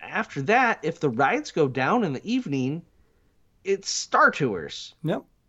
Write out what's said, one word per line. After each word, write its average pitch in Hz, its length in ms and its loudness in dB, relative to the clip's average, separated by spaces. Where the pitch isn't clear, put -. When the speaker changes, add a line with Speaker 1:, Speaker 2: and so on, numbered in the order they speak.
Speaker 1:
after 147 420 -6
that, 226 400 2
if 156 180 -4
the 151 80 2
rides 170 420 0
go 156 160 2
down 139 380 0
in 147 80 -2
the 123 100 -6
evening, 160 600 -2
it's 196 240 -2
Star 269 420 4
Tours. 95 600 -4
Speaker 2:
Yep. 156 200 -2